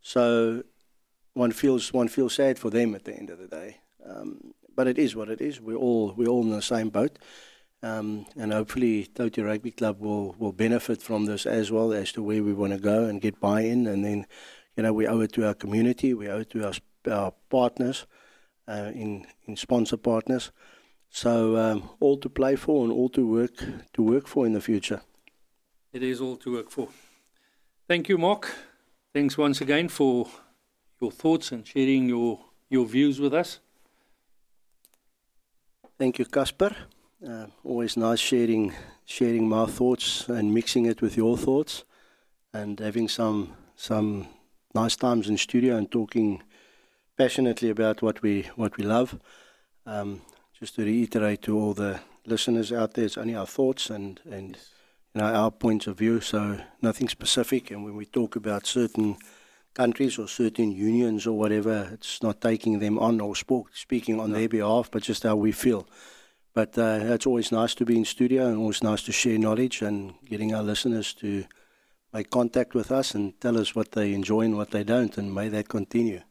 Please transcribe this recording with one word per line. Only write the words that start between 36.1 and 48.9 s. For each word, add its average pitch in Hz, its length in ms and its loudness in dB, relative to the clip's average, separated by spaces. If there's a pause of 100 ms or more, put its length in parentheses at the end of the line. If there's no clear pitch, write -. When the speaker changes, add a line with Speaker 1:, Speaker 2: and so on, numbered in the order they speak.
Speaker 1:
you, 127 60 2
Casper. 185 500 0 (520)
Uh, 110 200 -12 (160)
always 120 340 -2
nice 113 220 2
sharing, 113 540 2 (320)
sharing 117 440 2
my 110 180 2
thoughts 123 640 0
and 107 240 0
mixing 117 340 2
it 113 140 0
with 110 160 0
your 117 220 4
thoughts 139 460 -2 (680)
and 104 280 -8
having 107 280 -2
some, 107 460 -2 (220)
some 107 500 -2 (480)
nice 110 220 2
times 117 320 2
in 104 100 2
studio 123 380 2
and 104 140 -2
talking 107 520 0 (720)
passionately 120 540 2
about 110 320 0
what 110 200 0
we, 101 200 0 (140)
what 110 200 -4
we 104 80 -4
love. 117 340 0 (680)